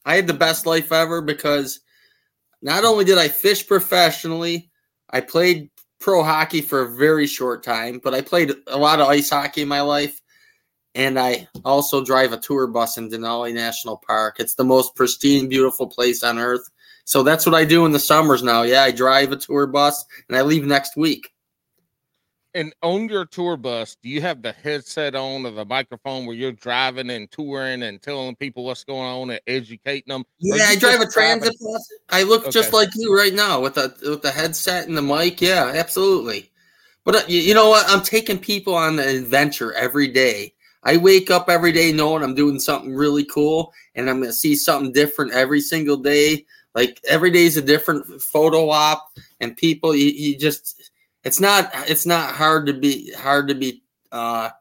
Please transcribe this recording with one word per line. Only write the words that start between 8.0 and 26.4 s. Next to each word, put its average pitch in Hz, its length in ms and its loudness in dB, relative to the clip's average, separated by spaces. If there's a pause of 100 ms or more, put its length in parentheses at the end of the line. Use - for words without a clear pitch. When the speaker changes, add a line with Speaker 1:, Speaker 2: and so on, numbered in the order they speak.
Speaker 1:
but 131 100 -2
I 135 60 -2
played 151 320 0 (140)
a 127 100 -6
lot 151 240 4
of 143 80 4
ice 143 220 2
hockey 143 320 -2
in 143 60 -4
my 143 120 -2
life, 147 400 -2 (760)
and 131 240 -2
I 123 300 -2 (160)
also 139 400 0
drive 131 300 2
a - 40 -6
tour 135 280 -2
bus 117 320 -4
in 113 100 -10
Denali 117 460 -8
National 117 420 -8 (100)
Park. 110 340 -2
It's - 160 -6
the 131 80 0
most 131 300 4
pristine, 135 540 2
beautiful 131 380 0
place 120 360 -2
on 117 160 -2
earth. 123 300 -4 (380)
So 139 160 2
that's 156 240 2
what 160 80 4
I 160 100 4
do 165 220 6
in 156 60 2
the 143 60 2
summers 151 440 4
now. 117 180 2
Yeah, 127 220 4
I 131 80 4
drive 131 420 2
a 139 40 -4
tour 143 300 -2
bus, 143 380 0 (240)
and 127 80 -4
I 131 60 4
leave 147 240 4
next 139 320 0
week. 151 340 -2 (1200)
Speaker 2:
And 156 300 -8
on 190 260 -2
your 196 180 -4
tour 175 300 -6
bus, 117 460 -8
do 117 60 -16
you 143 140 -8
have 156 200 -6
the 113 80 -8
headset 147 640 -8
on 135 320 -8
or 113 60 -10
the 107 120 -10
microphone 131 640 -8
where 117 80 -10
you're 127 160 -8